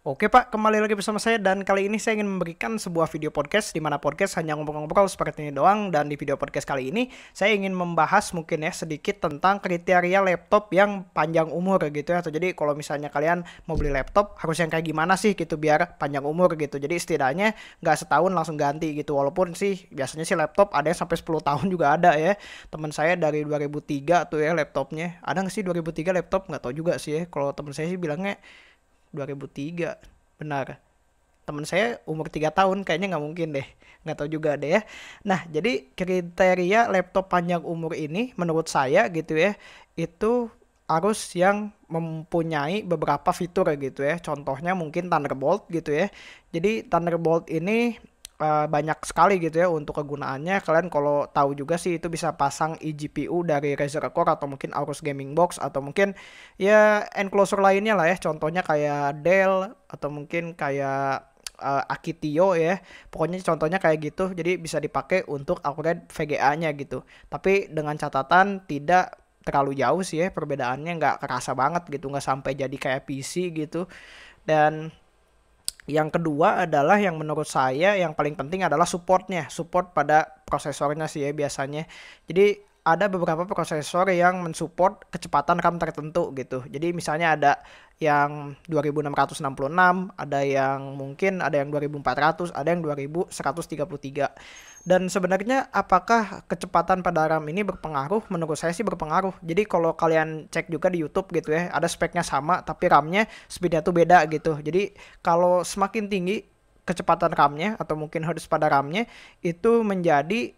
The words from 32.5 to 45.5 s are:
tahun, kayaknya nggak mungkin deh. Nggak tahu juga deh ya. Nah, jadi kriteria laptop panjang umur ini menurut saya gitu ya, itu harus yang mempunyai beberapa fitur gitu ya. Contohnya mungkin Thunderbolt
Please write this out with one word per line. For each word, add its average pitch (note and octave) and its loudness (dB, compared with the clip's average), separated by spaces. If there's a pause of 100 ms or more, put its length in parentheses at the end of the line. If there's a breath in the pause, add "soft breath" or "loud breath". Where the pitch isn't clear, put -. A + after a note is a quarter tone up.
tahun, G3 -2
kayaknya F3+ -2
nggak D3+ -4
mungkin D#3 -6
deh. C3 -8 (400 soft breath)
Nggak D3+ -8
tahu D3+ -6
juga D#3 -2
deh C#3+ 0
ya. G#3+ -4 (400 loud breath)
Nah, F#3 0
jadi E3 -2
kriteria F#3 2
laptop F#3+ 0
panjang F3 0
umur E3 -6
ini E3 -4
menurut E3 0
saya E3 2
gitu D#3+ -4
ya, F#3 2 (400 loud breath)
itu A3 -2 (400)
harus F3+ 0
yang G3+ 2 (160)
mempunyai E3 -4
beberapa D#3+ 0
fitur F#3 0 (160)
gitu C#3 -4
ya. D3+ 2
Contohnya D3 -4
mungkin F3 -4
Thunderbolt C#3+ 0